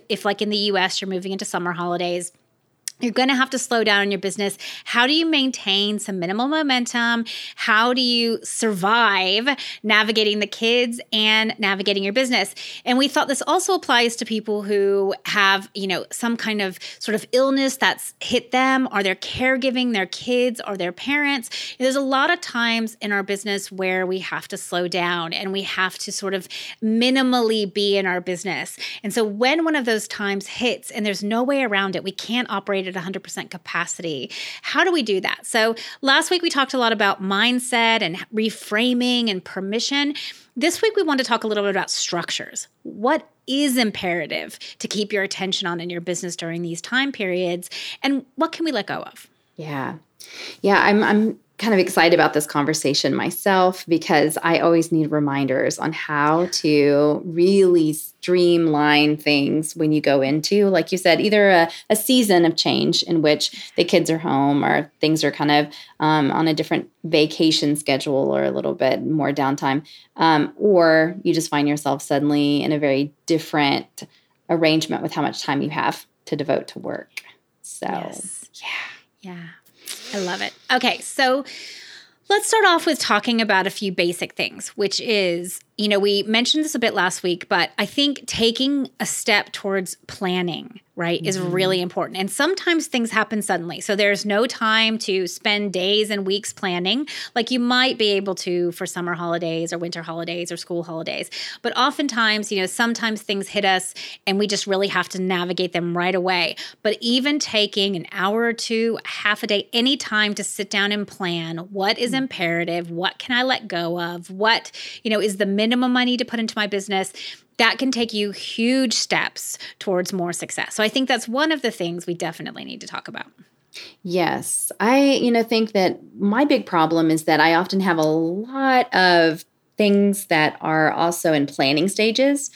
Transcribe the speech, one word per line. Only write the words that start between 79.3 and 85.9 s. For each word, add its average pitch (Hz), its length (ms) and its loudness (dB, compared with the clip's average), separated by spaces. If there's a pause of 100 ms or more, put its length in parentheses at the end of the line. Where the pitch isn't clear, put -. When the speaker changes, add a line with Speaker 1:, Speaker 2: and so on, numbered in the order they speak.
Speaker 1:
I 208 60 -6
love 185 220 -4
it. 202 120 -4 (200)
Okay, 247 280 2
so 269 440 0 (840)
let's 427 200 2
start 440 160 4
off 339 220 4
with 294 120 2
talking 226 420 2
about 196 260 2
a 190 40 -2
few 190 220 -4
basic 175 420 -2
things, - 360 -6
which 196 300 -2
is, 180 600 -2 (160)
you 214 120 0
know, 202 100 4